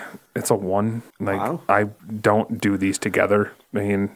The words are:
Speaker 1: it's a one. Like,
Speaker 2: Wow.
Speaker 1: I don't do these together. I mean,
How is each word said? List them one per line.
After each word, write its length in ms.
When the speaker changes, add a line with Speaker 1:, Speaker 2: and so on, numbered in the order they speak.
Speaker 1:
it's 160
a 40
one. 480
Like, 220
Speaker 2:
Wow. 280
Speaker 1:
I 160
don't 760
do 160
these 220
together. 540
I 40
mean, 380